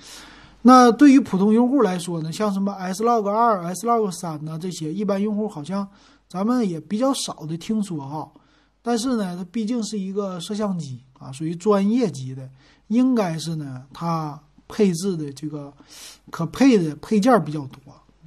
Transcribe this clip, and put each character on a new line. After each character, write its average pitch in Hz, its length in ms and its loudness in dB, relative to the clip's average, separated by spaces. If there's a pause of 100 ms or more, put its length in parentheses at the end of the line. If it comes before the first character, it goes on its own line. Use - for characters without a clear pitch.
(640)
那 247 280 10
对 285 200 8
于 269 80 8
普 196 200 0
通 202 120 4
用 233 160 4
户 269 140 2
来 185 160 2
说 170 240 -6
呢， 160 100 -6
像 208 220 -2
什 196 80 -2
么 196 120 -2
S 190 300 -6
log 226 240 2
二、 214 360 2
S 180 240 -6
log 226 240 0
三 160 340 -8
呐， 160 140 -8
这 185 100 -6
些 160 240 -8
一 202 100 -4
般 196 160 -2
用 208 160 -2
户 214 140 -2
好 151 140 -12
像 196 240 -6 (420)
咱 185 160 -6
们 233 240 0
也 160 100 -6
比 190 200 -6
较 262 160 2
少 - 320 -10
的 165 100 -6
听 220 260 -4
说 156 240 -8
哈。 143 240 -10 (520)
但 240 120 -2
是 247 200 -2
呢， 190 200 -4
它 185 100 -10
毕 220 200 -6
竟 240 180 -2
是 214 140 -6
一 190 160 -6
个 190 260 -6
摄 175 140 -10
像 202 240 -2
机 131 240 -10 (160)
啊， 135 140 -16
属 135 120 -10
于 165 120 -6
专 196 340 2
业 226 220 2
级 131 240 -10
的， 131 120 -14 (420)
应 254 260 2
该 175 240 -2
是 160 160 -6
呢， 131 360 -10
它 156 480 -6 (280)
配 196 260 2
置 175 240 -4
的 147 160 -8
这 151 160 -10
个 143 240 -12 (560)
可 - 160 -6
配 240 320 4
的 156 200 0
配 - 220 0
件 247 140 4
儿 202 100 4
比 147 80 -8
较 151 140 -6
多。 - 160 -18 (460)